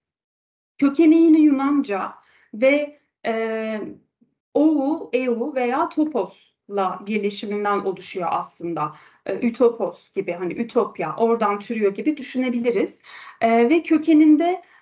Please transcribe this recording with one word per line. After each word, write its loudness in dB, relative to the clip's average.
Kökeni 4
yine 6
Yunanca 2
ve, 0
e, -4
ou, 0
eu -2
veya -2
toposla -4
birleşiminden -4
oluşuyor -6
aslında. -6
E, -4
ütopos -2
gibi, -6
hani -6
ütopya, -4
oradan 0
türüyor -4
gibi -4
düşünebiliriz. -4
E, 4
ve 4
kökeninde, 4